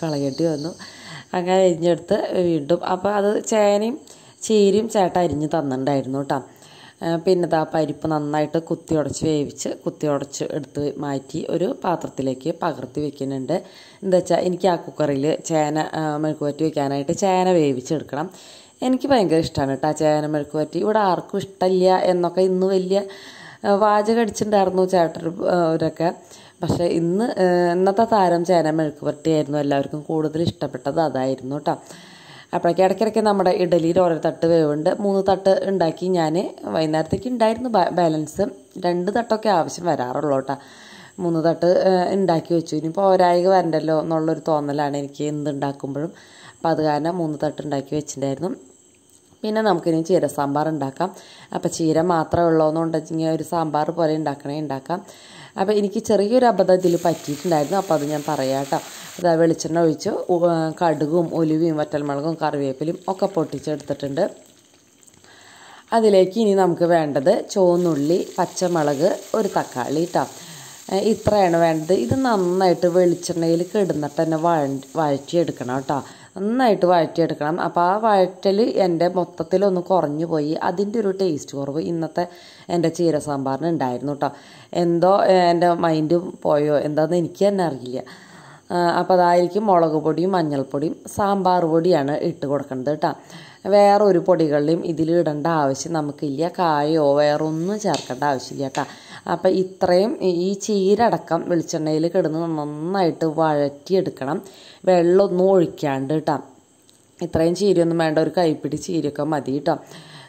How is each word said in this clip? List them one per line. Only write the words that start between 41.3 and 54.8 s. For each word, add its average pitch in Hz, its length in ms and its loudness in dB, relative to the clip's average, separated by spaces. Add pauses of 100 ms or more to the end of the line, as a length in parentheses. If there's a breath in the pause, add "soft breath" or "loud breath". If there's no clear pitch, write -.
തട്ട്, 165 160 0
ആ, 180 480 4
ഉണ്ടാക്കി 175 400 0
വെച്ചു. 165 220 -2
ഇനി 151 120 -4
പോരായിക 180 600 4
വരണ്ടല്ലോ 160 540 2
എന്നുള്ളൊരു 160 460 -2
തോന്നലാണ് 147 500 -2
എനിക്ക് 143 260 -8
എന്തുണ്ടാക്കുമ്പോഴും. 143 880 -6 (460 loud breath)
അപ്പോൾ 165 120 -2
അത് 156 140 0
കാരണം 156 340 0
മൂന്ന് 156 260 -4
തട്ട് 151 180 -6
ഉണ്ടാക്കി 143 340 -6
വെച്ചിട്ടുണ്ടായിരുന്നു. 143 600 -6 (840)
പിന്നെ 214 200 -2
നമുക്കിനി 170 400 0
ചീര 165 260 2
സാമ്പാർ 143 420 -2
ഉണ്ടാക്കാം. 156 460 -4 (400 loud breath)
അപ്പോൾ - 140 -4
ചീര 160 320 0
മാത്രമേ 170 440 0
ഉള്ളൂന്നുണ്ടെങ്കിൽ 160 840 0
ഒരു 160 140 -2
സാമ്പാർ 156 480 -2
പോലെ 165 240 0
ഉണ്ടാക്കണേ 147 440 -6
ഉണ്ടാക്കാം. 151 460 -6 (560 loud breath)